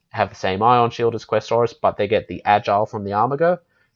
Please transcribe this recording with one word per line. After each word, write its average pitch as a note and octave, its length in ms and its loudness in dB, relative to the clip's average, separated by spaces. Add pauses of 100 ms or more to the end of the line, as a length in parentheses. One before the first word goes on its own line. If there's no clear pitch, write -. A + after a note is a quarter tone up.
(100)
have G#2+ 180 -2
the - 80 -18
same F#2+ 260 -2
Ion A#2+ 280 4
Shield A#2 240 -2
as A2 100 -10
Questoris, A#2 560 0
but G2 160 0
they G#2 100 0
get G2+ 220 -2
the F2+ 160 -10
Agile G#2 420 2
from G#2+ 180 -10
the G2 100 -6
Armiger, C#3+ 460 0 (360)